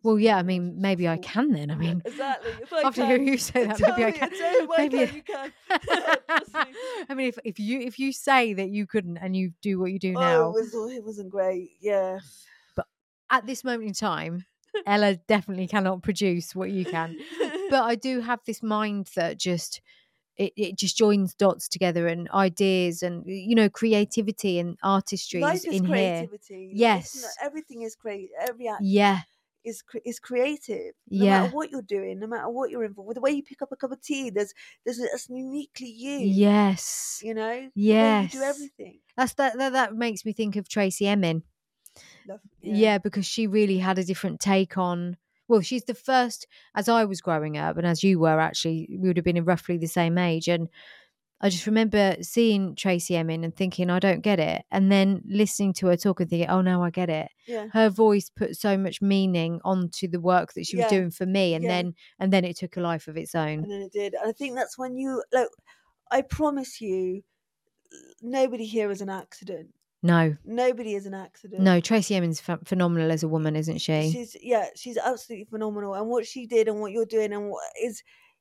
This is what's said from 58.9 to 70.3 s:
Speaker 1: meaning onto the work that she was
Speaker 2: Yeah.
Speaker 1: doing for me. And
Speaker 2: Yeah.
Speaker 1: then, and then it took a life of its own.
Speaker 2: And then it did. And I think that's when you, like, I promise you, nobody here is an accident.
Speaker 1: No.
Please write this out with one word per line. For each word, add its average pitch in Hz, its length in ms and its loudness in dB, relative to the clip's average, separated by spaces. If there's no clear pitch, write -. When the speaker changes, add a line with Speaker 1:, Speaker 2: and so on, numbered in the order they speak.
Speaker 1:
meaning 185 640 2
onto 185 420 -2
the 175 140 -2
work 175 320 2
that 170 140 -8
she - 100 -6
was 226 80 2
Speaker 2:
Yeah. 214 140 4
Speaker 1:
doing 180 120 0
for - 140 -6
me. 185 300 2
And 160 100 -2
Speaker 2:
Yeah. 180 60 0
Speaker 1:
then, 175 240 -2
and 190 120 0
then 190 140 6
it 175 140 -6
took - 180 -10
a 185 60 -6
life 165 260 -4
of 156 80 -10
its 160 180 -8
own. 156 260 -2
Speaker 2:
And 202 120 -6
then 202 80 -8
it 196 120 -12
did. 202 200 -4
And 220 160 -4
I 226 40 -2
think 269 220 -6
that's 254 220 -4
when 254 220 -8
you, 262 240 -4
like, 254 160 2
I 269 100 2
promise 277 640 -4
you, 185 400 -4
nobody 240 460 0
here 214 240 -2
is 196 100 -6
an 196 80 -8
accident. 185 640 -12
Speaker 1:
No. 165 440 2